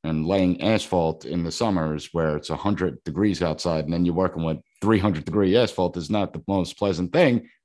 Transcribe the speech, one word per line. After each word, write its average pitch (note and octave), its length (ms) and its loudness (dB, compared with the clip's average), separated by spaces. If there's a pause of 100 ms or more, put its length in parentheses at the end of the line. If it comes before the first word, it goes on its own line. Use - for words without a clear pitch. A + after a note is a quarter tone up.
and D#2 240 0
laying F2+ 340 2
asphalt F2 640 0
in E2+ 180 -4
the E2 80 -4
summers D#2+ 600 -2
where D#2+ 260 0
it's - 140 -8
a D#2 40 -4
hundred F2+ 500 -2
degrees F2 360 0
outside. D#2+ 440 0
And D#2 80 -2
then F2 120 2
you're F2 80 2
working F2 300 -2
with D#2+ 160 -2 (220)
three G#2+ 180 4
hundred F2+ 260 0
degree G2 320 2
asphalt F#2 400 0
is D#2 140 -6
not G2+ 200 0
the D#2+ 160 -12
most F#2+ 300 -2
pleasant F2+ 340 -2
thing, C3+ 380 2 (160)